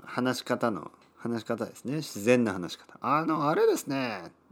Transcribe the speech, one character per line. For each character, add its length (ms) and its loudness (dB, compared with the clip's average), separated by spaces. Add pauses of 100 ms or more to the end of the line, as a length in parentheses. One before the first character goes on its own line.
話 320 0
し 60 -10
方 260 0
の、 200 -8 (280)
話 240 -4
し 20 -14
方 220 -2
で 80 -14
す 100 -20
ね。 120 -4
自 260 -8
然 200 6
な 120 2
話 180 -6
し 60 -14
方。 240 -20
「あ 240 2
の、 240 2
あ 40 4
れ 120 4
で 100 4
す 100 -6
ね。」 460 -4 (200)